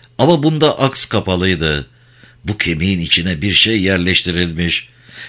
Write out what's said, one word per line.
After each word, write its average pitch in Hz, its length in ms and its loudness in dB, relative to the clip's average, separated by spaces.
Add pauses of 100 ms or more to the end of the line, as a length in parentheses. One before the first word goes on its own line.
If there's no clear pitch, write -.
(180)
Ama 151 240 4
bunda 156 360 2
aks 135 260 0
kapalıydı. 90 840 0 (580)
Bu 104 140 -4
kemiğin 87 420 0
içine 85 420 -2
bir 101 100 0
şey 104 300 2
yerleştirilmiş. 87 1080 0 (400)